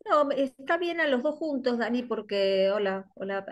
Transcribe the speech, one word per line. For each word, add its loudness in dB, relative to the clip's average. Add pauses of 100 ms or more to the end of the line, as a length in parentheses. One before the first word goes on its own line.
No, 4
está -2
bien -2
a 2
los 2
dos 0
juntos, -2
Dani, 0
porque 2
hola, -2
hola -6